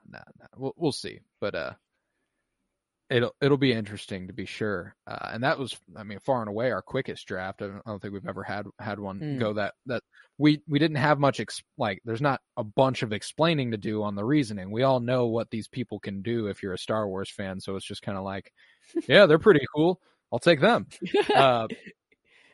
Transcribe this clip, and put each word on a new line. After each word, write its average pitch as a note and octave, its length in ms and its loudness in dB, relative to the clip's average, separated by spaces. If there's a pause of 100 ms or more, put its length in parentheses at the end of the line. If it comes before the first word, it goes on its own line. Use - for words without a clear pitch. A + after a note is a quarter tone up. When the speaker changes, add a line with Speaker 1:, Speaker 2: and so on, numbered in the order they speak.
Speaker 1:
nah, - 180 -20 (160)
nah. - 160 -20
We'll, C3 200 -8
we'll C#3+ 160 -2
see. - 300 -10 (180)
But, G2+ 160 -4
uh, C#2+ 180 -6 (1400)
it'll, A#2+ 320 0
it'll C#3+ 160 4
be C3 160 2
interesting G#2 540 -6
to F#2 60 -14
be F#2+ 120 -8
sure. G2+ 500 -6 (100)
Uh, - 280 -10
and A2+ 100 -6
that C#3 160 0
was, B2+ 180 -8 (180)
I A2 80 -14
mean, G2+ 160 -12
far B2+ 220 0
and G#2+ 80 -6
away A#2 220 -2
our F#2+ 100 -2
quickest - 460 -6
draft. G2 340 -6
I G#2 60 -6
don't, G2 180 -10
I A2+ 40 -10
don't G#2 120 -8
think G2+ 120 -10
we've G2 140 -10
ever F#2+ 160 -8
had, G2+ 220 -8 (140)
had G#2 200 -6
one G2 220 -8
Speaker 2:
Mm. D3 160 -4
Speaker 1:
go A2 160 0
that, G2+ 220 -4 (120)
that A#2+ 160 -4 (340)
we, D3+ 300 4
we C#3+ 120 0
didn't D#3 180 2
have D3 220 2
much C#3 200 2
ex-, - 220 -8 (160)
like, A#2 280 -4
there's A2+ 160 -4
not C#3 200 0 (160)
a A#2 60 -4
bunch B2+ 400 2
of A2 100 -4
explaining C#3+ 580 0
to A2 60 -4
do G#2+ 240 -2
on G#2 140 -4
the G2+ 80 -4
reasoning. G#2+ 480 0
We A2+ 120 0
all C3+ 180 4
know B2 260 0
what A2+ 240 -2
these G#2+ 160 -6
people A2+ 320 -8
can G2 220 -8
do A#2 260 -2
if G2 160 -6
you're F#2+ 100 -4
a F#2 40 -6
Star A2 300 -2
Wars F#2+ 220 -6
fan. F#2+ 300 -8
So G2 160 -8
it's F#2 100 -8
just - 160 -12
kinda G2 200 -6
like, G2 320 -8 (300)
Speaker 2:
<laughs> - 240 -6
Speaker 1:
"Yeah, F#3 180 10
they're D#3+ 140 6
pretty D3+ 260 8 (100)
cool. E3 260 2 (300)
I'll A#2+ 80 -2
take D#3+ 220 4
them." F#3 260 4 (140)
Speaker 2:
<laughs> G4 320 0
Speaker 1:
Uh, B2 360 6 (840)